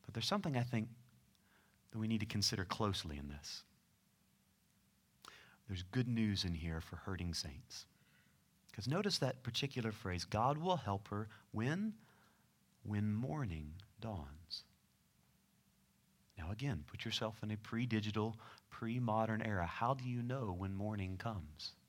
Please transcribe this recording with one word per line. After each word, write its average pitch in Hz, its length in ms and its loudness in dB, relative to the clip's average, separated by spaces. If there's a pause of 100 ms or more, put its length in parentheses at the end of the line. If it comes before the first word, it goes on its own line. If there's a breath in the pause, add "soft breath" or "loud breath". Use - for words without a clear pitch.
but 101 100 -12
there's 113 140 -2
something 185 300 2
I 120 60 4
think 117 260 2 (1000 soft breath)
that 113 60 -6
we 110 120 2
need 113 100 4
to 104 60 2
consider 101 400 2
closely 92 520 0
in 71 120 -6
this. - 340 -10 (2000 loud breath)
There's 90 160 -2
good 123 240 2
news 110 360 4
in 90 100 2
here 82 280 0
for - 160 -10
hurting 87 360 -2
saints. - 540 -8 (880 soft breath)
'Cause 104 140 -4
notice 185 300 2
that 127 240 2
particular 113 500 0
phrase, 90 340 -2
"God 123 320 4
will 175 200 2
help 98 300 -2
her 107 220 -2 (220 loud breath)
when, 165 460 0 (840 loud breath)
when 104 320 2
morning 98 680 -2 (180)
dawns." 85 680 -6 (1700)
Now 82 140 -4
again, 107 320 0
put - 220 -10
yourself 110 360 0
in 107 80 -2
a 107 80 0
pre-digital, 110 800 2 (320 loud breath)
pre-modern 113 720 2
era. 104 240 2
How 117 280 2
do 131 100 -2
you 123 180 0
know 120 300 0
when 95 240 -2
morning 98 420 -2
comes? 90 580 -6 (140)